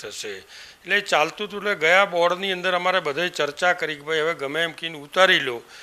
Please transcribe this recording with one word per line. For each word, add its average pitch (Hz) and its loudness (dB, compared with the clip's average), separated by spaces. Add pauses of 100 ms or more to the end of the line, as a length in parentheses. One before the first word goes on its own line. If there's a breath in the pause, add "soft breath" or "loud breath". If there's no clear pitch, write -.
થશે. 104 -10 (440 loud breath)
એટલે 190 -2
ચાલતું 175 0
હતું. 196 -10
એટલે 202 -2
ગયા 175 6
બોર્ડની 180 0
અંદર 180 -2
અમારે 180 0
બધાએ 156 -2
ચર્ચા 165 0
કરી 156 -4
કે 143 -18
ભાઈ 156 -2
હવે 165 -2
ગમે 143 -4
એમ 165 -4
કહીને 165 -12
ઉતારી 180 4
લો. 127 -4 (260 loud breath)